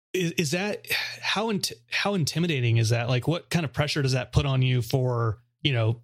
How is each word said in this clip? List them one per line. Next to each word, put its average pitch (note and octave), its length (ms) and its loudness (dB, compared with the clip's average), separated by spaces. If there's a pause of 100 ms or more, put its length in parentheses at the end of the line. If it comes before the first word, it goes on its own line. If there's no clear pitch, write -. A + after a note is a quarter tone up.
(140)
is, F3 200 0
is D#3 180 0
that, F#3+ 400 -4
how - 580 -4
int-, - 240 -2 (160)
how - 240 -2
intimidating D3 640 2
is A2+ 120 4
that? A#2+ 200 0
Like, B2+ 180 0
what E3 220 -2
kind E3+ 160 0
of - 80 -6
pressure D3 280 -2
does C3 120 2
that B2+ 180 -2
put D3 140 2
on C3 160 2
you B2+ 200 2
for, A#2 580 0 (220)
you C#3+ 120 0
know, A#2 300 0